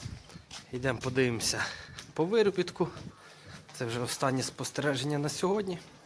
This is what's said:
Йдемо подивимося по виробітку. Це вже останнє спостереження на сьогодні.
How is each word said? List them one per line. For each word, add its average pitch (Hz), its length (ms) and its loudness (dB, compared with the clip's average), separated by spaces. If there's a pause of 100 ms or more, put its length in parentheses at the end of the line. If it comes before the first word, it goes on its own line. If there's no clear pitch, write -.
(720)
Йдемо 123 260 0
подивимося 123 640 2 (540)
по 156 100 2
виробітку. 185 640 4 (840)
Це 127 100 -4
вже 120 160 -2
останнє 131 420 2
спостереження 139 760 0
на 147 100 0
сьогодні. 185 500 0 (260)